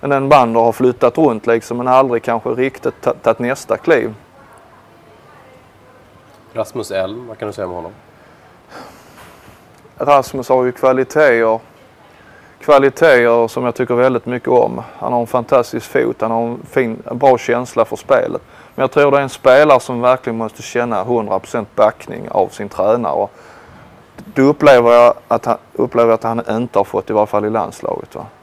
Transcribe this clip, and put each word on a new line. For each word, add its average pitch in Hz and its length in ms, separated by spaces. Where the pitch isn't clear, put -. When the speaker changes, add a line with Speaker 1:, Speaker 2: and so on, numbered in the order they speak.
Speaker 1:
Men 143 120
en 139 160
Bander 120 320
har 117 120
flyttat 123 460
runt, 123 280
liksom, 117 300
men 123 120
aldrig 127 340
kanske 117 260
riktigt 127 520
ta-, - 220
tagit 113 160
nästa 123 380
kliv. 113 380
Speaker 2:
Rasmus 110 380
Elm, 101 380
vad 110 100
kan 107 100
du 104 40
säga 95 140
om 90 60
honom? 87 200
Speaker 1:
Rasmus 135 500
har 127 160
ju 123 80
kvaliteter, 127 880
kvaliteter 131 880
som 127 160
jag 120 100
tycker 127 200
väldigt 123 320
mycket 123 220
om. 120 340
Han 123 140
har 123 80
en 117 60
fantastisk 120 640
fot, 120 300
han 113 100
har 113 120
en 120 160
fin, 113 400
en 123 80
bra 127 200
känsla 120 460
för - 120
spelet. - 460
Men 135 80
jag 131 80
tror 143 200
det 139 80
är 139 40
en 135 60
spelare 139 520
som 123 200
verkligen 123 360
måste 110 260
känna 117 420
hundra 107 340
procent - 360
backning - 560
av - 180
sin 101 200
tränare. 107 440
Och 101 180
då - 260
upplever 135 500
jag 120 220
att 117 160
han, 117 120
upplever 120 420
att 113 80
han 117 280
inte 113 280
har 101 60
fått, - 260
i - 20
varje 107 140
fall 104 180
i 107 60
landslaget, - 640
va. - 120